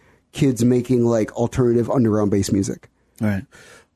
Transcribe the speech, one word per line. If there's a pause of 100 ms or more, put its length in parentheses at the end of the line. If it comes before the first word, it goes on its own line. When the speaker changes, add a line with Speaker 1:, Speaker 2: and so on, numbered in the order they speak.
(340)
Speaker 1:
kids
making,
like,
alternative
underground
bass
music. (320)
Speaker 2:
All
right. (500)